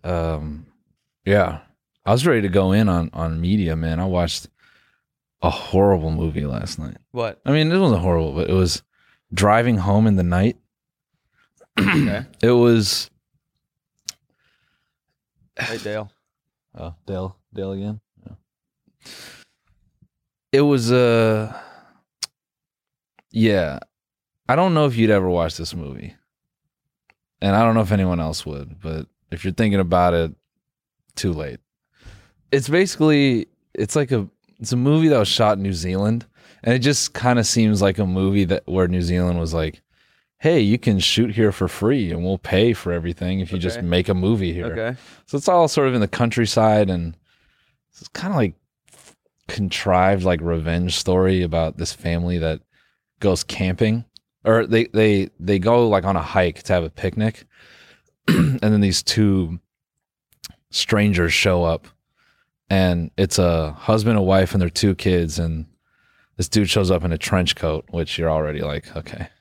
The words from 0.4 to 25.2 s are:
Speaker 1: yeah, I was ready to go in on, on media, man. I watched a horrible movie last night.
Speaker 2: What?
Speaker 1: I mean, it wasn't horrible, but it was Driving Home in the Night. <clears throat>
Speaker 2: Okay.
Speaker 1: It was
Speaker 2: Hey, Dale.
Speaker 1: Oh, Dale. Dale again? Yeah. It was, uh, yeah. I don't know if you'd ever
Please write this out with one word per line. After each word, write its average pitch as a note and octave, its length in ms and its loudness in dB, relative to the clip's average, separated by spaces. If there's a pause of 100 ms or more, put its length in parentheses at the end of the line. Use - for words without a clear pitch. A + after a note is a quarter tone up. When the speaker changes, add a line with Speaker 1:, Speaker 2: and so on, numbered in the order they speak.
Speaker 1:
yeah, F#2 360 2 (460)
I G2 60 0
was B2+ 160 2
ready A#2+ 140 4
to G2 80 -2
go F#2+ 240 2
in G#2+ 160 4
on, F2 240 0
on D#2+ 260 -4
media, F2 380 0
man. D#2+ 240 -4
I F#2+ 40 -2
watched F2 440 -4 (920)
a F2 80 0
horrible F#2+ 640 0
movie D#2+ 340 -4
last B1 320 -8
night. D2+ 200 -12 (140)
Speaker 2:
What? A2+ 340 -8
Speaker 1:
I C3 80 0
mean, D#3 180 2
it F#3 60 0
wasn't B2+ 240 2
horrible, E2 320 0
but E2 160 -2
it F2 40 2
was F#2 300 0 (500)
Driving G#2+ 440 2
Home G2+ 300 2
in G2+ 100 4
the F2+ 60 2
Night. F2+ 380 2
<clears throat> - 60 -20 (1120)
Speaker 2:
Okay. C#3+ 440 0 (180)
Speaker 1:
It A#2 100 4
was A#2 580 2 (2500)
Speaker 2:
Hey, A2+ 200 -8
Dale. G#2 340 -10 (680)
Speaker 1:
Oh, E2 180 -14 (100)
Dale. F#2+ 320 -8 (160)
Dale G2 200 -8
again? G#2 260 -8 (260)
Yeah. - 80 -20 (2250)
It C3+ 100 4
was, C3 300 2
uh, A#2 680 2 (1700)
yeah. G2 480 0 (680)
I C3 60 2
don't F3 180 2
know D3+ 120 2
if B2+ 120 -2
you'd A2+ 120 4
ever F#2+ 200 2